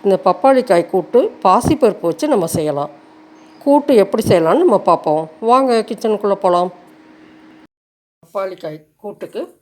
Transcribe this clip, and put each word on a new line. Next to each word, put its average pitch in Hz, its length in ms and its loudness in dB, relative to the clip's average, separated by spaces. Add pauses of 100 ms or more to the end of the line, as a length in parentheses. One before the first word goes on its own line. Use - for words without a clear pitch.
இந்த 196 140 2 (100)
பப்பாளி 254 440 2
காய் 175 200 2
கூட்டு 190 300 0 (240)
பாசிப்பருப்பு 208 640 0
வச்சு 170 240 -6
நம்ம 175 240 -2
செய்யலாம். 151 340 -4 (720)
கூட்டு 285 400 2
எப்படி 214 280 -2
செய்யலாம்னு 185 340 2
நம்ம 214 140 4 (100)
பார்ப்போம். 160 340 0 (280)
வாங்க 254 280 2 (120)
கிச்சனுக்குள்ள 208 520 -2
போலாம். 180 260 0 (1600)
பப்பாளி 190 400 -10
காய் 156 140 -12 (260)
கூட்டுக்கு 208 380 -12 (180)